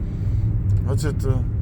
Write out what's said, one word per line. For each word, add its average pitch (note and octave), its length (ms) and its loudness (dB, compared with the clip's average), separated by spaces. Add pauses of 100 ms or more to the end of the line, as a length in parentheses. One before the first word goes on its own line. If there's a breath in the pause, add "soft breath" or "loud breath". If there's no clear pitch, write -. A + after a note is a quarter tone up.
(880 loud breath)
어쨌든 C3+ 580 0 (180)